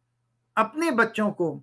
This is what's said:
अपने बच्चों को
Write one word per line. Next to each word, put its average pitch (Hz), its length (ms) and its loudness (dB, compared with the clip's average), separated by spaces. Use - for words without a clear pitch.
अपने 302 360 0
बच्चों 220 380 2
को 170 160 -2